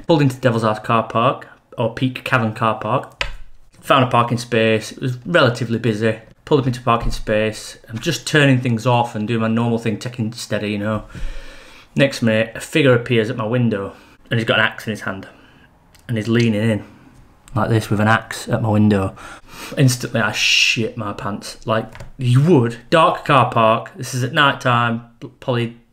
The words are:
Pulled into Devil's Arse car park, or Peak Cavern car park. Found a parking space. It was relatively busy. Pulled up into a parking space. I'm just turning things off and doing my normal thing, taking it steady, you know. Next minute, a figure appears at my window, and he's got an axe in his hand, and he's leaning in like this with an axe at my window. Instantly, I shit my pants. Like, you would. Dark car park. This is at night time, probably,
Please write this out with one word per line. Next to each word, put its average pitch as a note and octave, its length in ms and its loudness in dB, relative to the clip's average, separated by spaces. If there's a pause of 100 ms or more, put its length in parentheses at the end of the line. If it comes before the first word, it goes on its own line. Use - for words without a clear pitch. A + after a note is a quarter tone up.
Pulled D#3 140 4
into C3 160 2
Devil's A2+ 260 0
Arse G#2+ 160 0
car A2+ 240 0
park, B2 440 -2 (300)
or A2+ 160 -2
Peak B2+ 300 -4
Cavern A2+ 300 0
car A2 260 -2
park. - 480 -6 (540)
Found C3+ 240 4
a - 20 2
parking A#2+ 300 2
space. A2 560 0
It - 80 -18
was B2+ 240 -4
relatively A#2+ 520 2
busy. A2+ 420 -2 (260)
Pulled D3 160 2
up B2+ 60 -4
into B2 120 -2
a - 40 -14
parking A#2 280 0
space. G#2+ 680 -4 (120)
I'm A2+ 100 -8
just - 260 -4
turning C#3 360 4
things A#2+ 260 -2
off A#2+ 260 2
and G#2+ 140 -4
doing A2+ 140 -2
my A2+ 80 0
normal A#2 280 0
thing, G#2+ 220 -4
taking A2+ 280 -6
it A2+ 80 -10
steady, G#2 360 -6
you G#2+ 60 -4
know. G#2+ 260 -4 (920)
Next C#3 260 2
minute, A2+ 340 2
a - 60 -14
figure C#3 320 4
appears A#2 360 2
at B2+ 60 -6
my A#2 100 -4
window, A2 480 0 (380)
and A#2 80 0
he's A2 80 -4
got G2+ 120 4
an A2 60 4
axe - 220 -6
in A2+ 40 -4
his G2+ 100 -8
hand, G2 260 -10 (800)
and A#2+ 80 -4
he's G#2+ 140 -4
leaning A2+ 320 2
in A2 240 -2 (680)
like G#2+ 140 0
this A2 200 0
with G#2 100 0
an G#2+ 80 2
axe - 400 0
at - 140 -2
my A#2 80 0
window. G#2 460 2 (640)
Instantly, B2 440 2
I G#2+ 100 0
shit - 680 0
my G#2 160 -6
pants. - 540 -10
Like, A2+ 240 0 (260)
you B2+ 240 4
would. B2 360 4 (120)
Dark E3+ 360 2
car C3+ 260 4
park. A2+ 440 2
This B2+ 200 -10
is B2 80 -4
at A#2+ 80 -4
night C#3+ 280 2
time, A#2 440 0 (360)
probably, A#2 380 -2 (160)